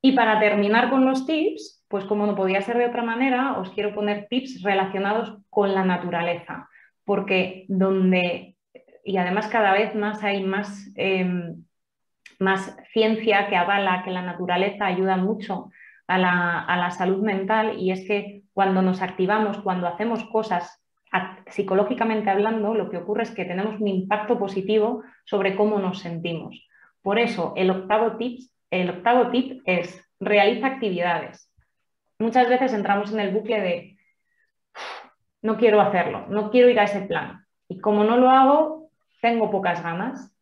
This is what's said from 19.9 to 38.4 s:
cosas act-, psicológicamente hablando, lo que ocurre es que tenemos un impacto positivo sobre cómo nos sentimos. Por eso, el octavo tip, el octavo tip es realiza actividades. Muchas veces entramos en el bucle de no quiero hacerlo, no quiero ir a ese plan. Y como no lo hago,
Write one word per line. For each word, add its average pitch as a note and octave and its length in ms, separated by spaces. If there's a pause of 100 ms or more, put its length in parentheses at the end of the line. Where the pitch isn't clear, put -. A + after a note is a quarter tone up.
cosas - 580 (300)
act-, - 340
psicológicamente G#3 840
hablando, G#3 440
lo F#3+ 160
que F3+ 80
ocurre G#3 260
es - 80
que F3+ 140
tenemos G3+ 340
un G#3+ 80
impacto G#3 500
positivo G#3 680 (200)
sobre G3 320
cómo G#3 240
nos F#3 200
sentimos. E3+ 680 (340)
Por G3+ 180
eso, F#3 360
el F#3 140
octavo A3 480
tip, A#3+ 220 (320)
el F3+ 180
octavo A#3+ 400
tip - 360
es - 400 (140)
realiza G#3 480
actividades. F3 840 (680)
Muchas A#3+ 300
veces B3+ 240
entramos G3+ 400
en A3 60
el F#3+ 140
bucle G#3+ 280
de F3 360 (1400)
no G#3+ 160
quiero G#3+ 240
hacerlo, F3+ 480
no G#3+ 220
quiero B3 180
ir G#3+ 100
a G3+ 60
ese G3+ 160
plan. E3+ 440 (220)
Y F#3 120
como G#3 240
no A3+ 140
lo B3+ 120
hago, C#4 600 (320)